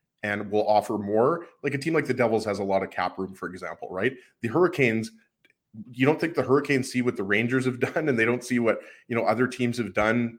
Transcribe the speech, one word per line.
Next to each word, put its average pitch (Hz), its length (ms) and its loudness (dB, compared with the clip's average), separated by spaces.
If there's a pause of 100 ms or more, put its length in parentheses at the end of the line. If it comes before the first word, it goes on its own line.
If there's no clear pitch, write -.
(220)
and 104 300 -4
will 107 160 2
offer 107 300 2
more. 110 480 0 (180)
Like, 139 100 -2
a 139 40 -4
team 160 160 -2
like 151 120 2
the 127 80 0
Devils 113 300 2
has 101 160 -2
a 101 40 -2
lot 95 200 0
of 92 60 -8
cap 90 280 -4
room, 95 160 -6
for 90 140 -10
example, 90 420 -12
right? 98 220 -2 (280)
The 117 80 -4
Hurricanes, 120 640 2 (800)
you 123 140 0
don't 156 160 4
think 165 140 -2
the 143 80 0
Hurricanes 135 500 2
see 123 80 0
what 120 160 0
the 107 80 -4
Rangers 117 400 2
have 120 160 -2
<laughs> 123 140 -2
done, 160 140 0
and 123 100 2
they 113 80 4
don't 123 180 0
see 123 140 -2
what, 113 200 2 (300)
you 117 80 -2
know, 113 80 0
other 110 220 2
teams 120 320 -2
have 101 160 -4
done? 113 440 0